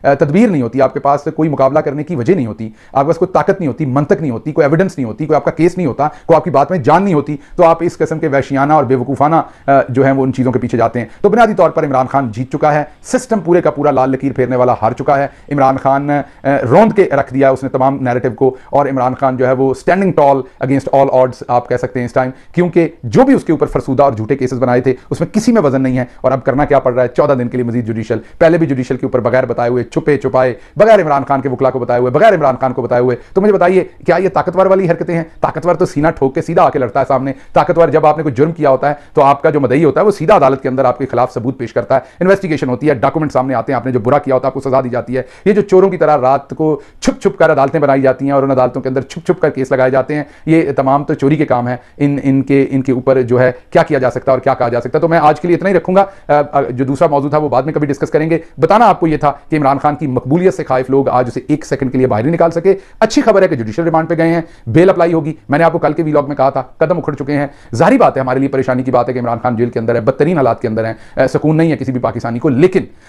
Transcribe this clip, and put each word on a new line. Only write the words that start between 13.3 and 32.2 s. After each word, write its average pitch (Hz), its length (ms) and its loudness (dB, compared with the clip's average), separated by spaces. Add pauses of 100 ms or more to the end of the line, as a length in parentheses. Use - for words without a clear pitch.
पूरे 170 200 2
का 156 100 0
पूरा 147 200 0
लाल 131 200 0
लकीर 131 220 -2
फेरने 127 240 -2
वाला 123 160 2
हार 113 200 0
चुका 139 240 0
है। 143 160 -4 (180)
इमरान 135 260 2
खान, 139 340 0
अ, 143 140 -2 (220)
रौंद 143 460 2
के 190 200 2
रख 135 200 -2
दिया 135 200 2
उसने 131 160 -4
तमाम 135 340 0
narrative 123 300 -2
को, 131 240 0 (160)
और 139 160 2
इमरान 127 260 -2
खान 131 220 -2
जो 127 100 0
है 131 60 2
वो 131 220 0
standing 185 440 0
tall 139 240 4 (220)
against 135 300 -2
all 135 200 2
odds 127 360 0
आप 120 160 0
कह 127 100 -2
सकते 123 240 -6
हैं 123 60 -4
इस - 80 -12
time, 131 180 -2 (220)
क्योंकि 170 500 0
जो 147 200 2
भी 269 100 4
उसके 175 180 0
ऊपर 143 140 0
फरसूदा 131 380 -2
और 131 100 2
झूठे 110 220 -4
cases 127 220 -4
बनाए 123 220 0
थे 127 160 0 (140)
उसमें 165 200 -4
किसी 220 220 0
में 226 80 2
वजन 135 200 0
नहीं 127 160 -2
है। 123 140 -4 (140)
और 131 80 -4
अब 131 80 -2
करना 135 240 -2
क्या 135 140 2
पड़ 131 140 0
रहा 123 100 0
है, 123 140 0
चौदह 147 180 2
दिन 123 140 -2
के 127 80 -8
लिए 123 100 -2
मजीद 120 180 -4
judicial, 110 360 -4 (200)
पहले 165 180 4
भी 165 80 0
judicial 131 300 -4
के 131 100 -6
ऊपर 127 140 -2
बगैर 123 260 0
बताए 120 220 -2
हुए, 123 140 -2
छुपे 147 340 -2
छुपाए, 127 400 0 (220)
बगैर 214 220 6
इमरान 143 240 0
खान 135 160 0
के 135 80 -6
वकला 127 220 0
को 123 100 -4
बताए 120 200 0
हुए, 123 100 0
बगैर 190 240 4